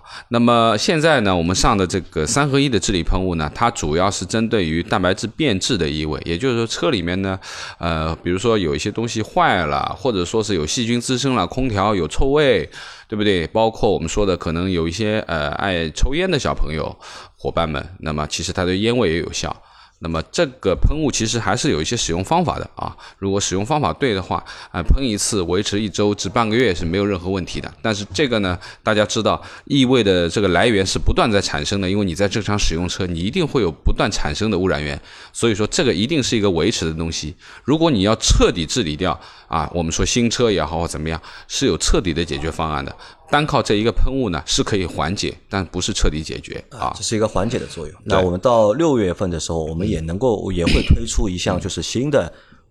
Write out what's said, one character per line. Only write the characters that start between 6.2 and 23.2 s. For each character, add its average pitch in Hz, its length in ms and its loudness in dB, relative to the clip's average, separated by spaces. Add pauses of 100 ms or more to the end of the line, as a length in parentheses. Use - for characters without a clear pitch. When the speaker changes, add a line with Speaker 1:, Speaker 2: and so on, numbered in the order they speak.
Speaker 1:
也 85 140 -2
就 131 120 0
是 120 60 0
说 117 120 0
车 170 240 -2
里 107 100 0
面 87 220 -2
呢， 95 160 -2 (400)
呃， 80 380 -2
比 - 120 -6
如 90 80 0
说 113 180 2
有 82 200 0
一 73 40 -2
些 104 120 -4
东 113 160 -4
西 113 160 -4
坏 123 420 2
了， 71 340 -2
或 131 120 -2
者 92 120 0
说 110 200 -2
是 104 100 -2
有 78 140 0
细 120 180 -2
菌 120 160 0
滋 127 160 -2
生 131 160 0
了， 95 140 2
空 131 200 -2
调 104 280 0
有 85 120 0
臭 - 200 2
味， 135 420 4 (380)
对 - 80 -6
不 104 80 0
对？ 92 240 2
包 110 240 2
括 110 200 2
我 82 60 2
们 78 100 -4
说 - 160 0
的 92 140 2
可 85 140 -4
能 87 180 0
有 82 180 0
一 85 40 -2
些， 107 360 -2
呃， 76 220 -2
爱 82 400 -2
抽 - 240 2
烟 180 160 0
的 165 80 2
小 78 160 0
朋 73 220 -2
友、 - 200 -4 (400)
伙 - 140 -6
伴 80 180 0
们， 73 160 -4 (180)
那 76 120 -4
么 76 140 -2
其 - 160 -6
实 85 100 -6
它 92 100 -2
对 90 140 0
烟 113 180 2
味 107 160 2
也 82 60 0
有 - 160 -4
效。 - 220 -6 (480)
那 87 60 -6
么 80 100 -2 (120)
这 170 160 2 (120)
个 - 140 2
喷 - 240 4
雾 151 140 0
其 113 160 0
实 117 100 0
还 95 180 0
是 143 140 0
有 87 100 2
一 80 60 -2
些 - 100 -2
使 107 160 -2
用 85 120 -2
方 170 200 2
法 - 140 -2
的 85 160 -8
啊， - 180 -8 (280)
如 98 100 -2